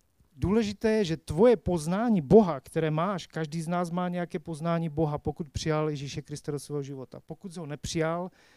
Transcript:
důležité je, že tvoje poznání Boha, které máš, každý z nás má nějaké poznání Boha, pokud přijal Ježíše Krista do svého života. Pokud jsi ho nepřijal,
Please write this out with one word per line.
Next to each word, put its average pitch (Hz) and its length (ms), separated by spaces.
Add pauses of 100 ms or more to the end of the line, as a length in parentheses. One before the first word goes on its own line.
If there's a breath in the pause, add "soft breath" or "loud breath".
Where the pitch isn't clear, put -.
(360)
důležité 208 540
je, 220 140
že 160 120
tvoje 208 400
poznání 180 640
Boha, 156 400
které 160 300
máš, 165 360
každý 160 360
z 156 60
nás 175 220
má 180 180
nějaké 175 300
poznání 165 500
Boha, 151 300
pokud 156 320
přijal 156 400
Ježíše 143 320
Krista 147 300
do 147 60
svého 143 240
života. 135 440
Pokud 165 280
jsi 180 60
ho 156 60
nepřijal, 165 640 (260 soft breath)